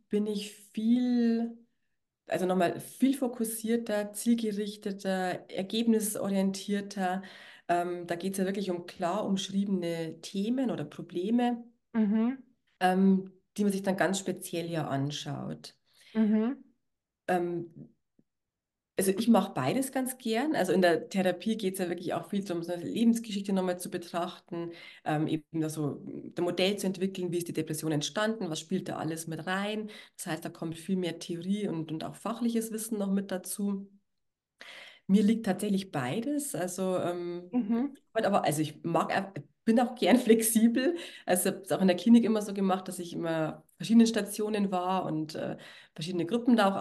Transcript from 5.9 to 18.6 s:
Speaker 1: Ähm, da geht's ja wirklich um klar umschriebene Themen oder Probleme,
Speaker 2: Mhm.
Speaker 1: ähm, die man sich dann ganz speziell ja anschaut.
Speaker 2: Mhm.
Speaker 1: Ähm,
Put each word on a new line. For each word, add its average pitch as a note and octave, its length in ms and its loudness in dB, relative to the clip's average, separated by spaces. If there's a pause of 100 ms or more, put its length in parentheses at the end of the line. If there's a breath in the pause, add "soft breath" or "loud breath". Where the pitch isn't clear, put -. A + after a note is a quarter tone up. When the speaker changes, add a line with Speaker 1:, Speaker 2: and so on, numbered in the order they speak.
Speaker 1:
Ähm, F3 400 0
da F3 80 -2
geht's F#3+ 240 -4
ja F#3 60 2
wirklich G3 260 -2
um F3+ 140 -4
klar F#3 400 -2
umschriebene F3+ 960 -2
Themen A3+ 500 -2
oder D3+ 140 -4
Probleme, A#3 760 -2 (300)
Speaker 2:
Mhm. A3+ 500 2 (380)
Speaker 1:
ähm, F#3+ 500 4 (260)
die G#3 60 0
man G3+ 80 2
sich F#3+ 120 -2
dann F#3+ 140 0
ganz F3 220 2
speziell - 500 -6
ja D#3+ 180 -2
anschaut. C#3 880 -6 (380 soft breath)
Speaker 2:
Mhm. A3 500 2 (640)
Speaker 1:
Ähm, F3 640 -4 (1080)